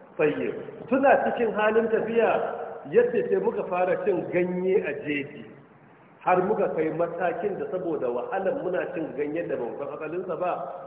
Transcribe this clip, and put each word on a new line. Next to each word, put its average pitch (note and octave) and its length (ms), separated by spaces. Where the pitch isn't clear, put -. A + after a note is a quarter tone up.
Tayyib. C3+ 380
Suna C4 380
cikin A3+ 280
halin A3 360
tafiya, A3 640
yace G#3+ 400
sai G3 140
muka G3+ 220
fara F3+ 400
cin F3+ 260
ganye F3+ 560
a D3 60
jeji. C#3+ 400
Har F3+ 200
muka G3 280
kai D#3+ 260
matakin E3+ 640
da, D3 120
saboda E3 360
wahalar F3 560
muna F3+ 300
cin D#3 240
ganyen D3+ 320
da C3+ 80
ban - 200
san C#3 120
asalinsa D#3 500
ba, - 460